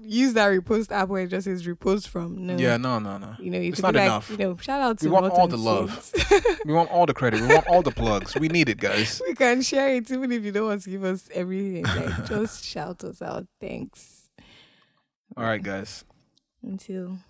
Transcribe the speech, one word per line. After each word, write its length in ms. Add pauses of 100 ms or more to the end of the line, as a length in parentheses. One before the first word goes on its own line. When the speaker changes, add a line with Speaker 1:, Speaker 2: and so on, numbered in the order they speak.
Speaker 1:
use 320
that 140
repost 460
app 160
where 140
it 40
just 180
says 220
repost 400
from. 400
No. 100
Speaker 2:
Yeah, 200
no, 220
no, 180
no. 200
Speaker 1:
You 140
know, 80
you 100
Speaker 2:
It's 80
Speaker 1:
could 60
Speaker 2:
not 100
Speaker 1:
be 60
like, 60
Speaker 2:
enough. 240
Speaker 1:
you 80
know, 200
shout 220
out 200
to 60
Speaker 2:
We 60
want 220
all 60
Speaker 1:
Not 100
Speaker 2:
the 80
Speaker 1:
On 80
Speaker 2:
love. 380
Speaker 1:
Seeds. 420 (140)
<laughs> 60
Speaker 2:
We 80
want 160
all 160
the 80
credit. 280
We 60
want 200
all 140
the 100
plugs. 440
We 120
need 220
it, 80
guys. 500
Speaker 1:
We 80
can 260
share 340
it 140
even 220
if 140
you 80
don't 140
want 160
to 60
give 140
us 300
everything. 500
Like, 420
Speaker 2:
<laughs> 40
Speaker 1:
just 340
shout 400
us 180
out. 240 (140)
Thanks. 680 (1080)
Speaker 2:
All 80
right, 180
guys. 440 (580)
Speaker 1:
Until 540 (120)